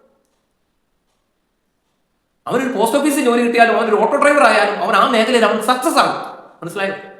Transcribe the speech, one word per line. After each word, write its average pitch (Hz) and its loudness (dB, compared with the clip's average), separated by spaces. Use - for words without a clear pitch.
അവനൊരു 240 -4
പോസ്റ്റ് 226 0
ഓഫീസിൽ 294 0
ജോലി 240 0
കിട്ടിയാലും 233 2
അവനൊരു 214 0
ഓട്ടോ 202 0
ഡ്രൈവർ 285 4
ആയാലും 208 2
അവൻ 208 -2
ആ 233 2
മേഖലയിൽ 226 2
അവൻ 208 0
സക്സസ് 262 -2
ആകും. - -4
മനസ്സിലായോ? 196 -8